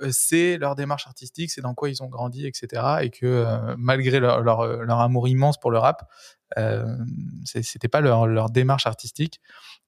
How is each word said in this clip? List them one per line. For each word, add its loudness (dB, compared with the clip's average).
euh, -6
c'est 0
leur -2
démarche -4
artistique, -12
c'est -8
dans -6
quoi -4
ils -8
ont -10
grandi, -8
et -6
cetera. -2
Et -4
que, -6
euh, 0
malgré 2
leur, 4
leur, 4
leur 0
amour 2
immense 4
pour 0
le 4
rap, 2
euh, 0
c'est, -6
c'était -6
pas 2
leur, 6
leur 0
démarche 2
artistique. -6